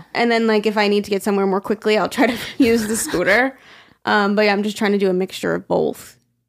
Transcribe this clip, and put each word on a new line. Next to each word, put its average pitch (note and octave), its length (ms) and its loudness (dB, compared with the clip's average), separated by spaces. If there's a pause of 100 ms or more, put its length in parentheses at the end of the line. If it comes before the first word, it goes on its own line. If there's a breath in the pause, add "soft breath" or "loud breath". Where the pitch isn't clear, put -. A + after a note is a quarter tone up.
(140)
And A#3+ 180 0
then, A3+ 160 2
like, G#3+ 180 2
if G#3 120 0
I G#3 100 2
need G#3 180 2
to - 40 -14
get G3 140 -4
somewhere G3+ 220 0
more G3 160 0
quickly, G#3+ 360 0
I'll F3+ 120 0
try - 180 2
to A#3 100 -4 (200)
<laughs> C#4 60 4
use A3+ 240 2
the A3 80 -2
scooter. G#3+ 600 0 (480 loud breath)
Um, G#3 300 2
but G#3+ 100 2
yeah, G#3 80 2
I'm G3+ 100 -2
just G#3 140 -6
trying G3+ 160 0
to G#3 40 0
do G3 120 2
a F#3 40 0
mixture F3+ 420 -4
of F3+ 120 -10
both. - 500 -4 (320)